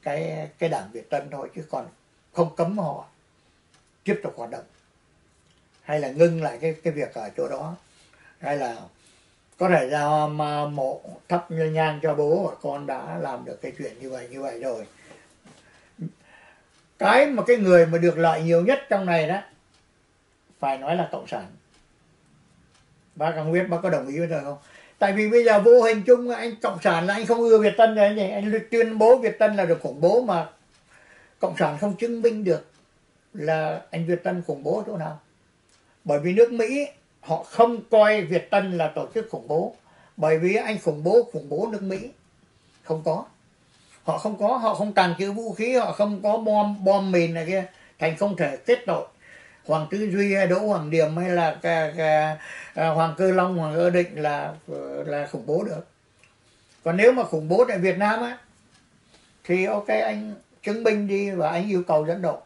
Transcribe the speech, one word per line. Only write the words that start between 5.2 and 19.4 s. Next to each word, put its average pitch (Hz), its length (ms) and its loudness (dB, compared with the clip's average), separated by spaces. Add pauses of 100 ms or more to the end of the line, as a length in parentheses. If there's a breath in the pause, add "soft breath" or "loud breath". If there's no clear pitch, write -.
Hay 151 180 -4
là 143 80 -6
ngưng 160 340 2
lại - 180 -6
cái, 160 140 -2 (100)
cái 165 80 -2
việc 143 220 -8
ở 107 220 -12
chỗ 139 120 -4
đó. 151 280 -10 (640 soft breath)
Hay 143 180 -6
là 120 200 -6 (840 soft breath)
có 185 100 2
thể 143 200 4
ra 151 420 0
mà 147 360 -4
mộ 139 340 -6 (280)
thắp 175 220 -2
nhang 156 520 -2
cho 156 120 0
bố 151 340 2
và - 140 -10
con 143 240 -8
đã 135 340 -8
làm 127 240 -8
được 127 180 -14
cái 131 160 -12
chuyện 120 220 -12
như 131 100 -14
vậy, 123 200 -14
như 135 120 -14
vậy 117 180 -10
rồi. 113 260 -8 (2000 loud breath)
Cái 247 280 4
mà 247 200 -2
cái 240 100 6
người 180 300 6
mà 170 120 -2
được 165 200 2
lợi 160 240 2
nhiều 170 200 2
nhất 269 260 2
trong 196 180 0
này 165 220 0
đó, 190 120 -4 (1160)